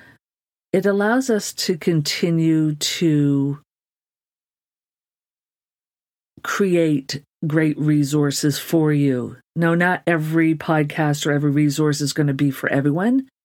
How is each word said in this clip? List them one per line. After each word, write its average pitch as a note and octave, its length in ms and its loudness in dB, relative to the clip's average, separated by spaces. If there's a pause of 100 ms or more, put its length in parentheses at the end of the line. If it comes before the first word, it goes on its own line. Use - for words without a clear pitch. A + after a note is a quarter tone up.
(720)
it F#3 120 0
allows G#3 460 0
us G#3 220 -2
to - 240 -4
continue D#3+ 960 0
to D3 840 0 (2750)
create E3 800 0 (240)
great D#3 320 0
resources D3 800 0
for D#3 340 0
you. C3+ 440 0 (180)
Now, E3 200 0
not F3+ 320 0
every D#3+ 480 0
podcast D3+ 720 0
or D3 60 0
every D3 180 0
resource D3 500 0
is C#3+ 120 -2
gonna C#3+ 220 0
be C#3+ 160 0
for - 180 -6
everyone, F3+ 600 0 (160)